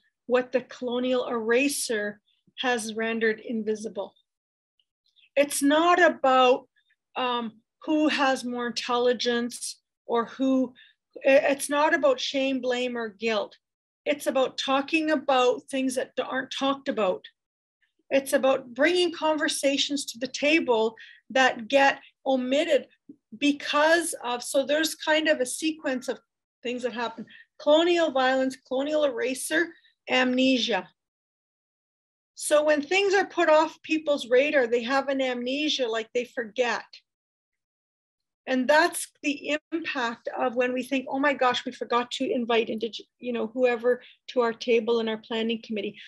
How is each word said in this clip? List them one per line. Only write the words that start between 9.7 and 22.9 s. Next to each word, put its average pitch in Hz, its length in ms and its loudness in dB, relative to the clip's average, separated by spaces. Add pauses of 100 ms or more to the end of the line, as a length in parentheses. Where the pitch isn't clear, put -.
or 233 180 0
who, 262 480 0 (520)
i-, 269 40 4
it's 277 400 4
not 294 240 2
about 269 260 2
shame, 269 400 -2
blame, 247 380 -4
or 226 120 -6
guilt. 214 460 -4 (500)
It's 294 220 -2
about 262 320 0
talking 277 500 0
about 254 540 2
things 262 320 -2
that - 160 -6 (120)
aren't 262 340 -6
talked 277 320 -2
about. 214 360 -2 (840)
It's 269 220 0
about 254 420 0
bringing 349 360 2
conversations 294 920 -2
to - 140 -12
the 247 80 -6
table 254 680 0 (360)
that 247 360 2
get 269 320 4 (240)
omitted 262 600 0 (540)